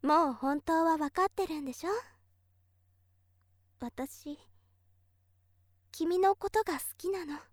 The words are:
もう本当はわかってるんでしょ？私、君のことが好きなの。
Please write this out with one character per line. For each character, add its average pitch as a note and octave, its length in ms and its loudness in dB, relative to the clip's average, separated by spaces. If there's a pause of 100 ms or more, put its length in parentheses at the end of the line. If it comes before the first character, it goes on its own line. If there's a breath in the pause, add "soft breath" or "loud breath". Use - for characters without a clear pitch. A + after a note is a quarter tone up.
も D4+ 280 4
う - 20 -2
本 C#4 300 -2
当 E4 220 2
は E4 120 4
わ D4 140 -2
か F#4 160 2
っ - 20 2
て F#4+ 180 -2
る D#4 140 -4
ん C#4+ 40 -8
で C4 80 -6
し - 140 -8
ょ？ F4+ 40 -2 (1900)
私、 C4+ 580 -10 (1500)
君 E4+ 260 -2
の F#4+ 160 6
こ - 140 -6
と G#4+ 160 0
が D#4+ 140 -4
好 - 60 -8 (120)
き F4+ 140 -6
な F#4 160 -6
の。 D4 120 -8 (140)